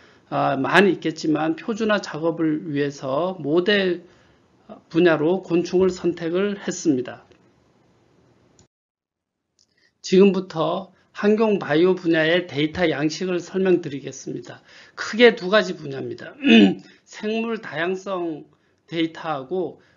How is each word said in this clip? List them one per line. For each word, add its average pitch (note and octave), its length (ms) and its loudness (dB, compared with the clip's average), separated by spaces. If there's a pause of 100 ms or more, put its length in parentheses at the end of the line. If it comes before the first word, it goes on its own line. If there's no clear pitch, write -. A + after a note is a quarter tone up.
(300)
아, C#3+ 280 0
많이 E3 360 4
있겠지만 D#3+ 640 -2
표준화 G#3+ 460 -2
작업을 D#3+ 720 -4
위해서 C#3+ 640 -4
모델 F3+ 640 0 (840)
분야로 E3 540 2
곤충을 F3+ 460 0
선택을 F3+ 800 -4
했습니다. B2+ 580 -2 (2750)
지금부터 F#3 920 2 (200)
환경 G#3+ 480 2
바이오 D#3+ 360 2
분야의 E3 520 0
데이터 D#3 420 -2
양식을 D#3 500 -2
설명드리겠습니다. C#3+ 1200 -4 (340)
크게 A#3 400 6
두 F3+ 140 -6
가지 F#3 260 2
분야입니다. C3+ 580 -10 (400)
<clears throat> - 300 -16
생물 A3 560 -4
다양성 F3 840 -6 (420)
데이터하고 D#3+ 920 -6 (160)